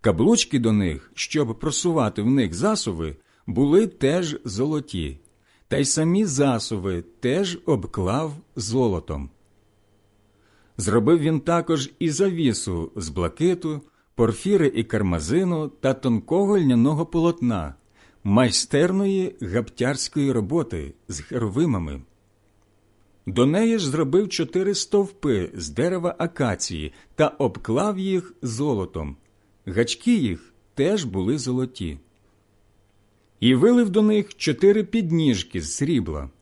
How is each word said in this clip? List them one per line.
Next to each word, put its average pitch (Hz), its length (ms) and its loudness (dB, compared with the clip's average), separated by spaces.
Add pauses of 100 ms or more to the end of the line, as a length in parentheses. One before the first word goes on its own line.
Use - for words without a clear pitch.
Каблучки 127 580 2
до 113 140 2
них, 90 420 0
щоб 139 440 -4
просувати 147 640 0
в 107 40 0
них 120 280 2
засуви, 87 640 -2 (300)
були 143 400 4
теж 151 580 -2
золоті, 107 720 -4 (500)
та - 80 -2
й 139 80 2
самі 165 400 2
засуви 113 800 -2 (160)
теж 175 460 -2
обклав 113 640 -2 (240)
золотом. 101 760 -2 (1500)
Зробив 110 420 2
він 156 220 0
також 165 580 -2
і 170 120 0
завісу 139 840 -2
з 85 120 -8
блакиту, 151 720 -2 (340)
порфіри 156 600 2
і 110 100 -2
кармазину 113 840 0
та - 260 -2
тонкого 170 640 0
льняного 143 480 4
полотна, 123 680 0 (500)
майстерної 180 1160 2
гаптярської 123 920 -2
роботи 104 640 -2 (140)
з 80 120 -8
херувимами. 101 840 -2 (1200)
До 117 200 2
неї 220 320 2
ж 160 120 -2
зробив 175 380 0
чотири 190 460 -2
стовпи 151 800 -2
з 82 140 -10
дерева 170 500 -2
акації 98 760 -4 (220)
та 156 140 2
обклав 151 680 -2
їх 190 440 -4
золотом. 107 720 -4 (500)
Гачки 117 480 0
їх 113 400 -2 (200)
теж 175 300 0
були 98 340 -2
золоті. 123 600 -6 (1400)
І 127 140 4
вилив 220 360 6
до 208 120 2
них 214 320 2
чотири 202 500 2
підніжки 156 760 0
з 76 160 -8
срібла. 80 540 -2 (120)